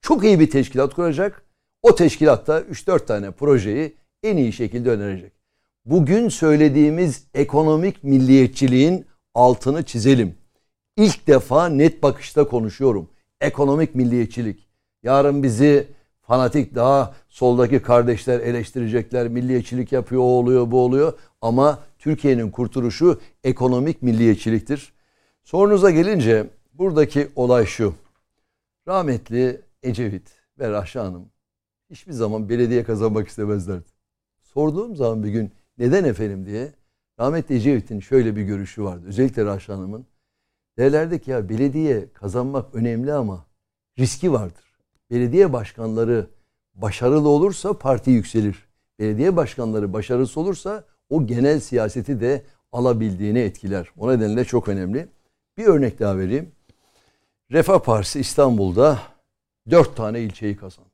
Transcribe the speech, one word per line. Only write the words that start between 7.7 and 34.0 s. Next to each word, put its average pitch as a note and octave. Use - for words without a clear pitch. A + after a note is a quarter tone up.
milliyetçiliğin C3+
altını B2+
çizelim. A#2
İlk G#3
defa D3
net D#3
bakışta C#3+
konuşuyorum. A2
Ekonomik C#3+
milliyetçilik. A#2
Yarın C#3+
bizi C#3
fanatik, B2+
daha B2+
soldaki B2
kardeşler A#2+
eleştirecekler. A#2
Milliyetçilik B2
yapıyor, B2+
o B2+
oluyor, B2
bu B2+
oluyor. C3+
Ama C3
Türkiye'nin C3+
kurtuluşu B2
ekonomik B2+
milliyetçiliktir. A2+
Sorunuza G3
gelince D#3
buradaki D3
olay B2
şu. G2
Rahmetli B2+
Ecevit A2
ve B2
Rahşan G#2
Hanım F#2
hiçbir E3+
zaman A2
belediye A#2+
kazanmak G#2+
istemezlerdi. G2+